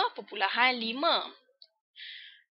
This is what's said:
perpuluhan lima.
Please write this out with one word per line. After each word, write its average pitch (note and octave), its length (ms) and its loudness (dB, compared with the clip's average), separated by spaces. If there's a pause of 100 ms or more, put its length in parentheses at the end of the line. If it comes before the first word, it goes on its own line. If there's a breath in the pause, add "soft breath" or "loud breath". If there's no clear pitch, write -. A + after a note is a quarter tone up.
(160)
perpuluhan A3 640 0
lima. A#3 480 0 (1300 loud breath)